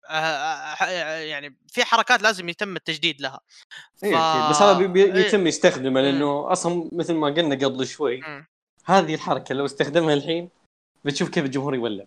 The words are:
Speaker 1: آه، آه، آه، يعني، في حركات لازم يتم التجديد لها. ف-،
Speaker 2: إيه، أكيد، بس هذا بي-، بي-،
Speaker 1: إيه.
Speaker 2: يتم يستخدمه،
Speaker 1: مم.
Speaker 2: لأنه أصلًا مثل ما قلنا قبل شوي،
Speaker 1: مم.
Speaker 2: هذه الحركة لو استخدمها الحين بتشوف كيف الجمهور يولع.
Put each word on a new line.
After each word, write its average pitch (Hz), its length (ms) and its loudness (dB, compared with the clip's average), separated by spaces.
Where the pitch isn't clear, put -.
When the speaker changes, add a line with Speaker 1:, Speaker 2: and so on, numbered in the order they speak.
Speaker 1:
آه، 156 40 -10
آه، 151 720 -4
آه، 160 340 -4
يعني، 147 400 -10
في 247 160 0
حركات 233 380 2
لازم 190 260 0
يتم 185 280 -6
التجديد 151 440 -4
لها. 135 200 -8
ف-، - 80 -16
Speaker 2:
إيه، 208 120 0
أكيد، 156 340 2
بس 151 120 4
هذا 196 160 8
بي-، 185 80 2
بي-، 190 180 4
Speaker 1:
إيه. 196 220 4
Speaker 2:
يتم 196 200 2
يستخدمه، 143 440 2
Speaker 1:
مم. 131 80 2
Speaker 2:
لأنه 143 540 0
أصلًا 175 400 -2
مثل 170 220 -2
ما 156 120 0
قلنا 143 400 0
قبل 127 200 -2
شوي، 131 340 -4
Speaker 1:
مم. 147 260 -16
Speaker 2:
هذه 170 300 4
الحركة 165 400 -4
لو 139 100 -2
استخدمها 147 500 0
الحين 165 340 -4
بتشوف 143 240 -2
كيف 160 160 -2
الجمهور 135 300 -4
يولع. 113 320 -6